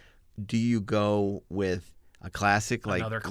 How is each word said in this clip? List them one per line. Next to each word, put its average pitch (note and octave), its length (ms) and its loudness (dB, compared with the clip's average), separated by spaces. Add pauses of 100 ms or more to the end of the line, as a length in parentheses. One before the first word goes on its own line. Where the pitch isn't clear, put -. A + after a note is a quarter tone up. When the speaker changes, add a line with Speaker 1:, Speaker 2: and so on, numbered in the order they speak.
(460)
Speaker 1:
do A#2 120 0
you A#2 240 2
go G#2 680 0
with F#2 440 -2 (280)
a F#2 80 -14
classic G#2 560 0
like F#2+ 140 0
Speaker 2:
Another A2 320 -4